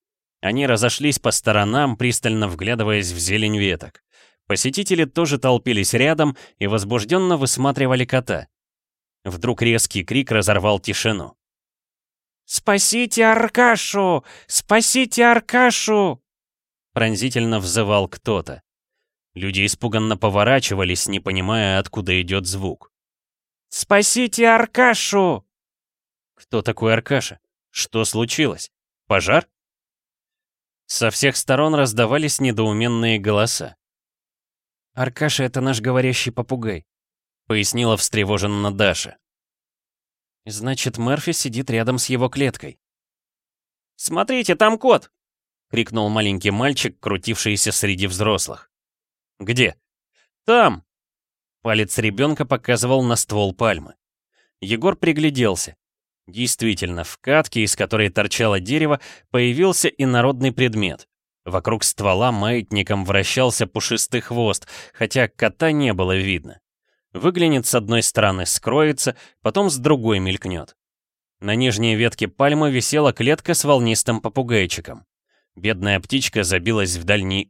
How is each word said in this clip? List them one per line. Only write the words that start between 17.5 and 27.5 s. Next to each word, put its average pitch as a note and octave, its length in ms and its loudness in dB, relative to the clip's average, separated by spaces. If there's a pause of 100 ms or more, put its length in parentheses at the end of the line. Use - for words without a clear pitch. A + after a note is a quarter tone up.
взывал G2 480 0
кто-то. - 540 -6 (720)
Люди F#2+ 320 -2
испуганно A2 500 -2
поворачивались, G2+ 920 0
не G2 120 -2
понимая, F#2+ 580 0
откуда F#2 420 -2
идет F2+ 260 -4
звук. F#2+ 440 -8 (800)
"Спасите A3+ 800 2
Аркашу!" A3+ 1000 2 (880)
Кто - 280 -4
такой A2+ 320 0
Аркаша? B2 440 -2 (320)